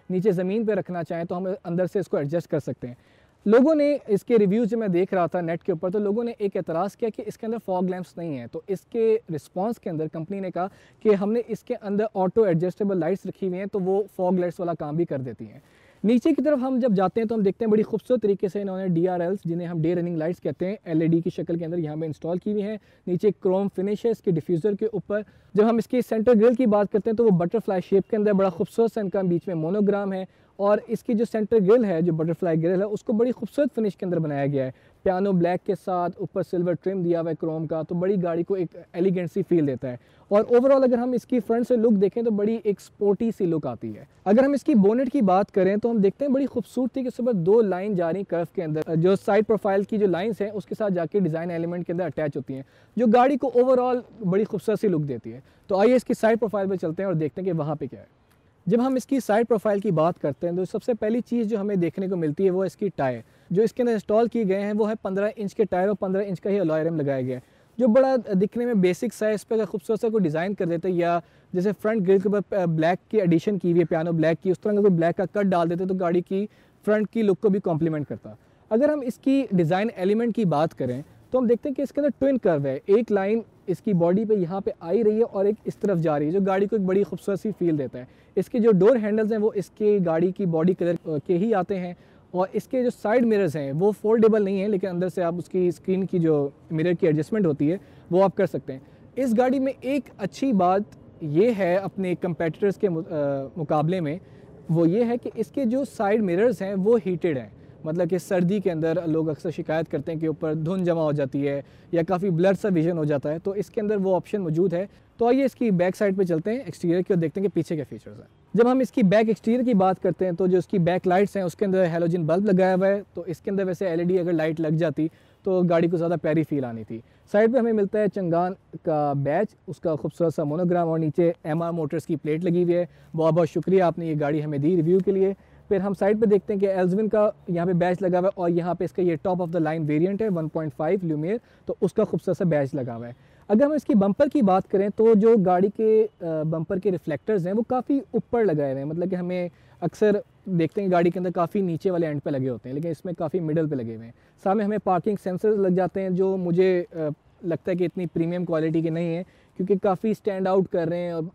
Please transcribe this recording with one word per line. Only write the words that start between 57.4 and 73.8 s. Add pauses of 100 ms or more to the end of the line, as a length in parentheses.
हैं
कि
वहाँ
पे
क्या
है। (640)
जब
हम
इसकी
side
profile
की
बात
करते
हैं,
तो
सबसे
पहली
चीज़
जो
हमें
देखने
को
मिलती
है,
वो
है
इसकी
tyre। (300)
जो
इसके
अंदर
install
किए
गए
हैं,
वो
है
पन्द्रह
इंच
के
tyre
और
पन्द्रह
इंच
का
ही
alloy
rim
लगाया
गया
है, (360)
जो
बड़ा
दिखने
में
basic
सा
है।
इस
पर
अगर
खूबसूरत
सा
कोई
design
कर
देते
या (320)
जैसे
front
grill
के
ऊपर,
अ,
black (120)
की
addition
की
हुई